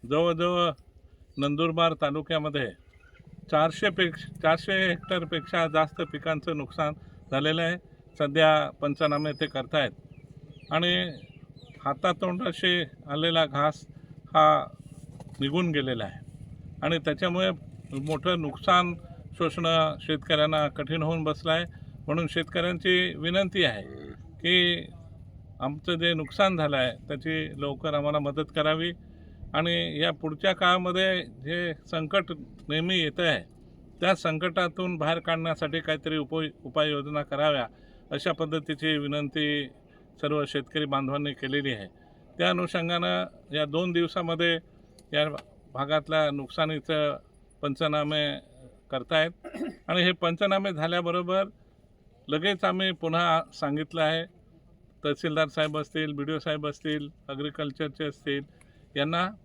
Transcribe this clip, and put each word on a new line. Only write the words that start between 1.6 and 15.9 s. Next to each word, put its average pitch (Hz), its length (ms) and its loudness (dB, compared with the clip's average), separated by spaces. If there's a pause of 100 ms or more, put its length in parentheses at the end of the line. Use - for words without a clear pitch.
तालुक्यामध्ये 147 760 -2 (800)
चारशे 160 400 2
पेक्ष-, - 520 -2
चारशे 190 460 2
हेक्टरपेक्षा 170 800 -2
जास्त 156 320 2
पिकांचं 156 560 -4
नुकसान 151 360 -4 (380)
झालेलं 160 320 2
आहे. 170 140 0 (420)
सध्या 151 520 6 (100)
पंचनामे 147 520 0
ते 151 140 -2
करतायत 135 440 -2 (800)
आणि 175 400 2 (760)
हातातोंडाशी 180 1000 0 (260)
आलेला 160 360 2
घास 143 400 0 (380)
हा 151 420 6 (760)
निघून 165 300 2
गेलेला 131 340 0